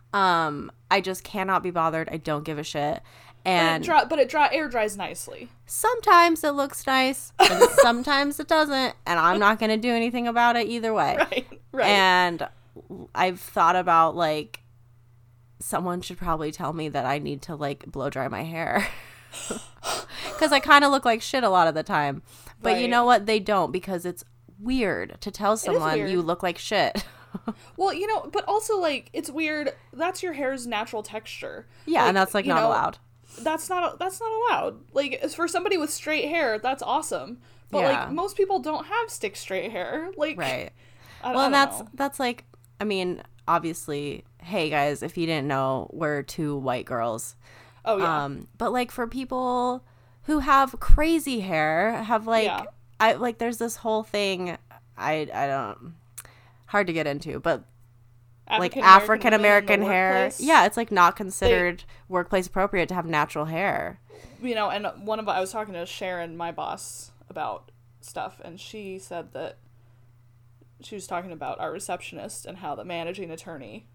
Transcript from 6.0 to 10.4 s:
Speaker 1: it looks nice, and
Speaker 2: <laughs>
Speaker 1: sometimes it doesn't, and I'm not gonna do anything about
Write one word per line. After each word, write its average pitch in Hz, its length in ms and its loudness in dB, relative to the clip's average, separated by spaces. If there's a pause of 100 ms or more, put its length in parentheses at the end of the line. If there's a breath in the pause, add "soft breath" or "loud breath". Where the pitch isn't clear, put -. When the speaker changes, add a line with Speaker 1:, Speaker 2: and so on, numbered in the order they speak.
Speaker 1:
it 294 80 0
looks 285 340 -4
nice, 262 540 0
and - 240 6
Speaker 2:
<laughs> 466 180 8
Speaker 1:
sometimes 277 580 2
it 302 80 -10
doesn't, 285 460 2 (140)
and 170 120 2
I'm 175 200 6
not 208 200 6
gonna 220 180 2
do 233 140 -2
anything 240 360 0
about 240 280 4